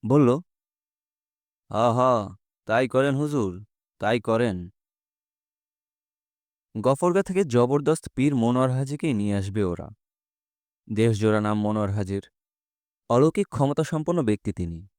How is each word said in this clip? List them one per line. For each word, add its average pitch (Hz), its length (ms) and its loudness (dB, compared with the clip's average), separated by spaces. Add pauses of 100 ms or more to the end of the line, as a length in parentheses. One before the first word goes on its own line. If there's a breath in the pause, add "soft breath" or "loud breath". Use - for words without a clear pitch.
বলল, 131 240 6 (1400)
"হা, 113 240 0
হা, 117 420 2 (300)
তাই 120 220 2
করেন 135 280 0
হুজুর, 123 500 -2 (340)
তাই 113 220 0
করেন।" 113 480 -2 (2000)
গফরগা 175 420 2
থেকে 190 200 0
জবরদস্ত 131 720 2
পীর 139 200 2
মনোয়ার 123 360 2
হাজিকেই 139 420 -4
নিয়ে 101 220 -2
আসবে 101 280 -2
ওরা। 87 260 -4 (1040)
দেশজোড়া 107 480 2
নাম 104 180 0
মনোয়ার 107 300 -2
হাজির। 98 340 -4 (880)
অলৌকিক 156 380 2
ক্ষমতাসম্পন্ন 156 760 -2
ব্যক্তি 104 300 -2
তিনি। 85 340 -8 (120)